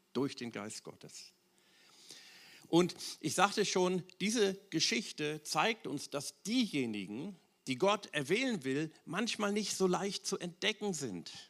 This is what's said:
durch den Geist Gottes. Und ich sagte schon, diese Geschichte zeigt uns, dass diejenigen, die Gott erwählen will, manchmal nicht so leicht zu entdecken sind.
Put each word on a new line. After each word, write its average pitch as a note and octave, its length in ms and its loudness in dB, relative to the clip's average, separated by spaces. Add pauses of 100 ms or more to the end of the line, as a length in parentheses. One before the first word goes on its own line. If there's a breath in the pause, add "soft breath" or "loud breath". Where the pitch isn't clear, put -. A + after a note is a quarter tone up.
(120)
durch C3+ 240 0
den A#2 160 -8
Geist G#2+ 320 -8
Gottes. - 480 -16 (1400 loud breath)
Und F3 260 4 (260 loud breath)
ich C#3+ 140 -2
sagte G3+ 300 4
schon, F#3 380 2 (180)
diese G3+ 340 2 (160)
Geschichte D#3 720 0
zeigt G3 440 2
uns, C3+ 240 -6
dass - 320 -6
diejenigen, C#3+ 960 -2 (300)
die C3 100 -2
Gott G3+ 360 2
erwählen F3 520 0
will, D3 260 0 (140 loud breath)
manchmal G#3 480 -2
nicht G#3 240 -2
so F#3+ 100 4
leicht F3+ 400 0
zu - 120 -2
entdecken G3+ 560 -2
sind. G#2 360 -6 (200 loud breath)